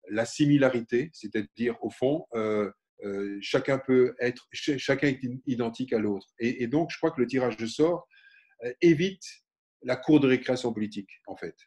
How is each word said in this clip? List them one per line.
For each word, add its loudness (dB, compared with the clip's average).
la -2
similarité, 2
c'est-à-dire, -4
au -4
fond, -2
euh, 0
euh, -6
chacun -2
peut 4
être, -4
ch-, -4
chacun 0
est -2
identique -4
à 2
l'autre. -2
Et, -2
et -4
donc, 0
je -12
crois 0
que -2
le 2
tirage 0
au -4
sort, 0
euh, -8
évite 4
la -2
cour 6
de 4
récréation 2
politique, -8
en -14
fait. -12